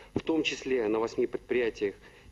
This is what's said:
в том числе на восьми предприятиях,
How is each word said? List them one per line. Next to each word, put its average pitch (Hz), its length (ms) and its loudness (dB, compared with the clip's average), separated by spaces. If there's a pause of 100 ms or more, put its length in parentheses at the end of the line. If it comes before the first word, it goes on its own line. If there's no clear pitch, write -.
(140)
в - 60 -2
том 160 240 0
числе 131 420 0
на 110 140 2
восьми 117 260 0
предприятиях, 113 720 -2 (360)